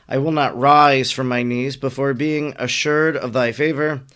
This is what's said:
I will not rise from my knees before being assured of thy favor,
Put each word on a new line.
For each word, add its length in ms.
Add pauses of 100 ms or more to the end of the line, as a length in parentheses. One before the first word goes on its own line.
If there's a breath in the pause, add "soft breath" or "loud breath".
I 80
will 160
not 260
rise 520
from 180
my 140
knees 340
before 380
being 440
assured 560
of 200
thy 180
favor, 480 (160 soft breath)